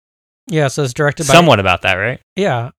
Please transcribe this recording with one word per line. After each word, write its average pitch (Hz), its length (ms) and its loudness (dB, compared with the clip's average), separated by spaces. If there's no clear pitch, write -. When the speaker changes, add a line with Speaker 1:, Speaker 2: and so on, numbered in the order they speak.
Speaker 1:
yeah, 151 200 0
so - 120 -4
it's 131 120 -4
directed 147 340 -2
by 135 80 4
Speaker 2:
somewhat 160 240 4
about 92 240 0
that, 95 120 0
right? 107 240 -4
Speaker 1:
Yeah, 143 440 -4